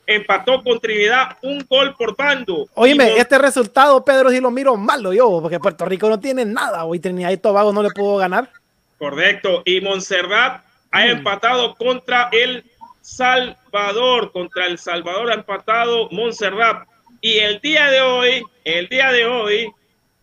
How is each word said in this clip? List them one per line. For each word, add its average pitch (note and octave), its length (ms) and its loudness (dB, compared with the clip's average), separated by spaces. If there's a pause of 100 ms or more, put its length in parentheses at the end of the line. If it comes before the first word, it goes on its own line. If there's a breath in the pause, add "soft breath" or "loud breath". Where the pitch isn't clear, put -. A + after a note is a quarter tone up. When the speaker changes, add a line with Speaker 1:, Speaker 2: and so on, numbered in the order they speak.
Speaker 1:
empató G#3 560 0
con B3 160 0
Trinidad A3+ 640 0
un C#4 260 -8
gol C4+ 280 0
por G#3+ 200 -6
bando. B3+ 580 -4
Speaker 2:
Oíme, C4 320 6
Speaker 1:
Y G#3+ 40 4
Mon- A3 80 4
Speaker 2:
este B3 200 4
resultado, C4+ 680 4
Pedro, C4 260 4
sí B3+ 100 2
lo B3+ 120 0
miro C4 240 2
malo G3+ 360 -2
yo, G3+ 300 4
porque E3 160 -4
Puerto E3+ 260 -4
Rico F#3 240 -2
no A3 120 0
tiene B3+ 240 -2
nada, G#3+ 400 -4
güey, E3+ 160 -6
Trinidad F3+ 320 -4
y F#3+ 60 0
Tobago G3+ 340 2
no G#3 100 0
le G#3 80 0
pudo G3+ 280 -2
ganar. F#3+ 300 0 (500)
Speaker 1:
Correcto, F3 680 -2
y F#3 160 0
Montserrat G3 840 -2 (280)
ha F#3+ 140 0
Speaker 2:
Hmm. A#3+ 40 4
Speaker 1:
empatado A3+ 680 -2
contra B3 560 -2
El B3 320 0 (360)
Salvador, A#3+ 1300 -2
contra F3+ 340 -6
El F3 120 -6
Salvador F3+ 520 -6
ha A3 40 -2
empatado A3+ 760 -2
Montserrat. G#3+ 800 -2 (320)
Y A3 180 0
el G#3 220 0
día D4 320 2
de C4 80 4
hoy, B3 420 0 (220)
el F3 240 -4
día C4 240 0
de A#3+ 140 2
hoy, A3 440 -2 (520)